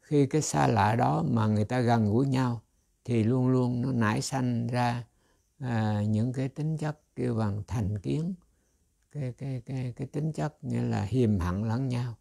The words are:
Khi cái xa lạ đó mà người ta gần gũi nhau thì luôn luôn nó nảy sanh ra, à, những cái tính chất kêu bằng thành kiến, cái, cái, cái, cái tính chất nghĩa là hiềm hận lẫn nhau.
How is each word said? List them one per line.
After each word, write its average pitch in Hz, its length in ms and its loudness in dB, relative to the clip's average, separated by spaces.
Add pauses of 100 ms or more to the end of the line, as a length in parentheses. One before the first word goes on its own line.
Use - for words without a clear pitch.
Khi 143 260 2
cái 151 160 0
xa 147 240 0
lạ 110 280 4
đó 139 340 2
mà 113 180 2
người 107 180 2
ta 127 160 -2
gần 117 300 2
gũi 123 160 2
nhau 127 340 0 (440)
thì 117 200 2
luôn 127 240 2
luôn 123 340 2
nó 135 100 -2
nảy 117 300 0
sanh 123 440 -2
ra, 120 380 0 (540)
à, 110 500 0
những 110 240 0
cái 135 160 -2
tính 151 280 -4
chất 151 240 -6 (160)
kêu 123 180 -2
bằng 104 320 -2
thành 104 320 -2
kiến, 147 360 -2 (800)
cái, 131 200 -6
cái, 131 340 -6
cái, 127 300 -6
cái 131 100 -6
tính 151 260 -4
chất 151 320 -6
nghĩa 120 180 -2
là 113 200 0
hiềm 107 360 2
hận 90 300 -2
lẫn 127 200 0
nhau. 123 320 -4